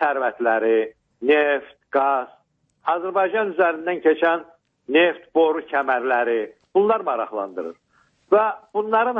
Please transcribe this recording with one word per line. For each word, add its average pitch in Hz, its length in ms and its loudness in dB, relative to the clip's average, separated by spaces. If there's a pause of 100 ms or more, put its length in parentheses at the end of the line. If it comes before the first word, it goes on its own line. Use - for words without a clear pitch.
sərvətləri, 113 920 0 (320)
neft, 147 540 0 (180)
qaz, 135 320 0 (640)
Azərbaycan 190 600 -2
üzərindən 170 500 0
keçən 165 400 2 (460)
neft 165 460 2
boru 160 360 2
kəmərləri, 123 760 0 (260)
bunlar 208 320 2
maraqlandırır. 98 680 -6 (560)
Və 214 120 4 (300)
bunların 220 460 -2